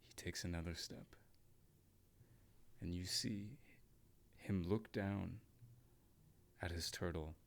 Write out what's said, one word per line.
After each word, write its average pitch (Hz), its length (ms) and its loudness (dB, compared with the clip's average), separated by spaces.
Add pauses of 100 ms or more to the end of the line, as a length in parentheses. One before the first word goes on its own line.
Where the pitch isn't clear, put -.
He - 80 -18
takes - 300 -2
another 85 300 2
step, - 400 -6 (1700)
and 87 140 0
you 90 100 0
see 107 540 0 (800)
him 98 300 2
look 110 260 4
down 98 480 2 (1200)
at 87 80 2
his 85 200 0
turtle 80 440 0 (120)